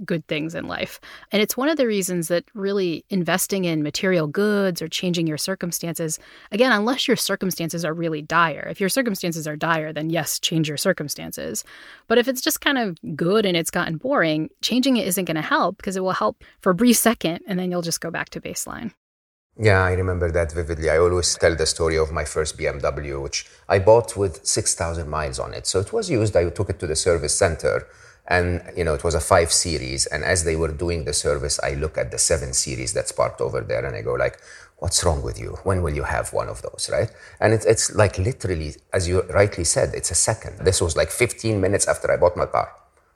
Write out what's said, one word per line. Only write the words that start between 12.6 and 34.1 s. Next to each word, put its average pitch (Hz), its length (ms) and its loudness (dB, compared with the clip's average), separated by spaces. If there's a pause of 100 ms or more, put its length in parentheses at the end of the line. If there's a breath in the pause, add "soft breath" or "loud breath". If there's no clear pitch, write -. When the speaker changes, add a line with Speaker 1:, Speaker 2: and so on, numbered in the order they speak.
Speaker 1:
kind 285 180 2
of 196 200 -4 (180)
good 196 280 2
and 180 120 2
it's 165 160 -2
gotten 170 240 -2
boring, 160 520 0 (140)
changing 254 340 2
it 208 120 -2
isn't 185 160 -2
gonna 156 180 -2
help, 208 360 0
because 190 180 -6
it 185 80 -2
will 185 80 0
help 214 320 -2 (160 soft breath)
for 196 100 2
a 180 40 6
brief 226 240 6
second 185 500 0
and 185 100 -2
then 180 140 -2
you'll 175 100 -2
just 165 180 -4
go 165 120 -8
back 151 180 -6
to 165 100 -12
baseline. - 200 -10 (960)
Speaker 2:
Yeah, 101 240 6
I 92 100 2
remember 90 380 0
that 80 220 0
vividly. 78 380 -2
I 78 80 6
always 87 360 4
tell 85 220 4
the 78 80 0
story 80 320 0
of 78 160 0
my 78 140 -4
first - 320 -4
B 76 80 -2
M 73 120 -4
W, 71 440 -4
which - 240 -8 (240 loud breath)
I 95 80 6
bought 110 400 6
with 98 280 -2
six - 280 0
thousand 82 340 -4
miles 73 300 -4
on - 160 -8
it. - 120 -12
So 92 140 0
it 101 140 -4
was 214 160 -2
used. 110 260 2
I 87 140 4
took 92 180 -2
it 98 120 -4
to 90 60 -4
the 76 80 -2
service 76 400 2
center 78 520 0 (420 loud breath)
and, 90 340 2 (140)
you 87 80 0
know, 80 80 2
it 71 100 -2
was 82 120 0
a 82 60 2
five 85 300 4
series. 67 540 0
And 76 200 -4
as 85 200 2
they 80 120 0
were 80 140 0
doing 82 360 -4
the 73 80 -2
service, 71 480 -2
I 67 100 -2
look 71 240 -4
at 64 140 -2
the 64 80 -6
seven 64 340 0
series 62 400 -2
that's 64 200 -4
parked 58 280 -2
over 60 220 -2
there 58 240 -4
and 62 100 -6
I 55 60 -8
go 62 100 -4